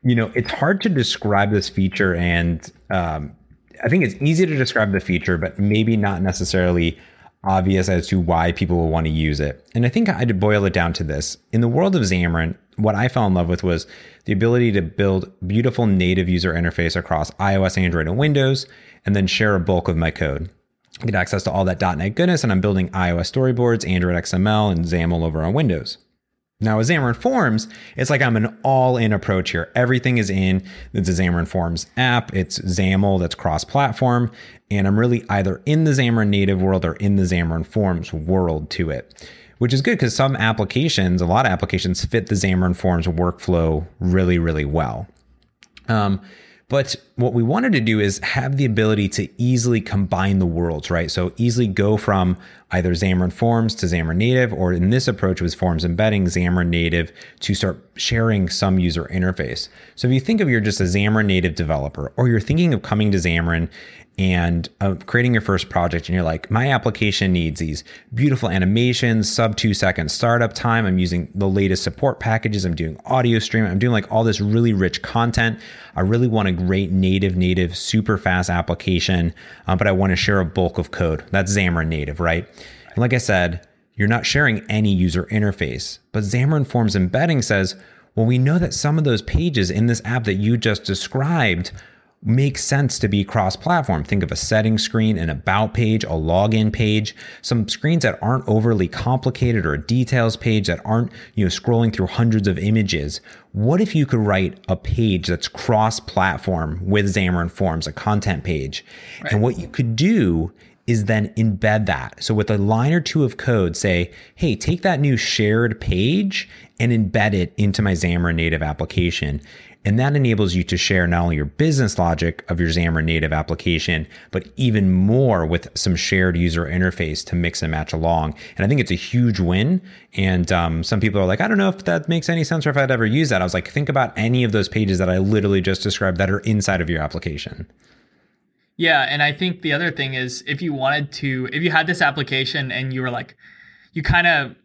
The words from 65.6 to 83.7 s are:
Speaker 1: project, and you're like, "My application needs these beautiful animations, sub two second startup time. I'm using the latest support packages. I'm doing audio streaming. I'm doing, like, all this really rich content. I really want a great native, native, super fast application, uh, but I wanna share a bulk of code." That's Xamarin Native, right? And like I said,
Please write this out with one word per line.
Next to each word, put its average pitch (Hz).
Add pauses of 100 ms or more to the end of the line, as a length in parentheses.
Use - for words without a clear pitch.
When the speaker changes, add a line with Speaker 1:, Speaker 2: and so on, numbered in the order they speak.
Speaker 1:
project, 85
and 85
you're 90
like, 80
"My 123
application 104
needs 82
these 78 (300)
beautiful 123
animations, 110
sub 110
two 107
second 90
startup 117
time. 113
I'm 92
using 87
the 98
latest 95
support -
packages. 110
I'm 87
doing 80 (120)
audio 123
streaming. 107
I'm 95
doing, 123
like, 107
all 113
this 110
really 113
rich 92
content. 117 (380)
I -
really 117
want 107
a 92
great 90
native, 95
native, 90
super 107
fast 92
application, 87 (340)
uh, 92
but 101
I 98
wanna 95
share 101
a 92
bulk 87
of 87
code." 80
That's 98
Xamarin 87
Native, 78
right? 85 (420)
And -
like 120
I 127
said, 90 (340)